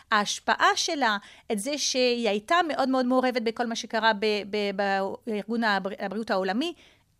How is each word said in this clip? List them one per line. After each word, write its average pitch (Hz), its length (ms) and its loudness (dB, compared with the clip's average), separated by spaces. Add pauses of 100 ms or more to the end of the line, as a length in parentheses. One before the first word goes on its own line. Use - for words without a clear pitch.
(120)
ההשפעה - 640 2
שלה, 269 400 0 (360)
את 214 60 -2
זה 269 200 -4
שהיא 240 500 0
הייתה 208 280 2 (120)
מאוד 269 200 0
מאוד 262 180 2
מעורבת 254 360 2
בכל 233 240 -2
מה 226 100 -4
שקרה 220 360 0
ב-, 208 380 0
ב-, 202 200 -2 (560)
בארגון 220 380 -4
הבר-, 196 340 0
הבריאות 208 320 -6
העולמי, 202 440 0 (460)